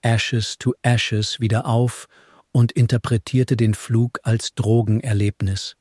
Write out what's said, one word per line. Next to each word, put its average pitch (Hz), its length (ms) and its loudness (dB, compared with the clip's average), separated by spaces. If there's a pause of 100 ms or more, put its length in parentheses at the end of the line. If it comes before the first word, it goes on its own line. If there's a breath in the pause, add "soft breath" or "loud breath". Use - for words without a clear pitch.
Ashes 117 560 -2
to 127 240 -2
Ashes 113 560 0
wieder 113 260 0
auf 120 420 0 (440 soft breath)
und 117 200 4
interpretierte 123 840 0
den 110 160 2
Flug 117 480 -2
als - 320 -2
Drogenerlebnis. 104 1300 0